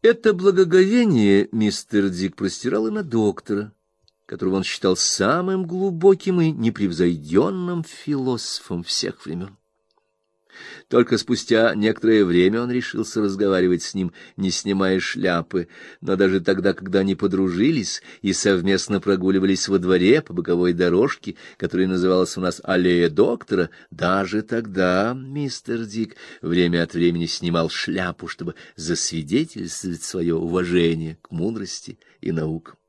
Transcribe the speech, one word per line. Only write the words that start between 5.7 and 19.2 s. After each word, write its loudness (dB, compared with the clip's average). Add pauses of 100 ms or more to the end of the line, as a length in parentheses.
и 4
непревзойдённым 0
философом -6
всех -6
времён. -10 (1300)
Только 4
спустя 2
некоторое 4
время 4
он -6
решился -4
разговаривать 2
с -12
ним, -4 (240)
не -2
снимая 0
шляпы, -2 (320)
но -2
даже 2
тогда, 0
когда -2
они 0
подружились -2 (200)
и 0
совместно 0
прогуливались 0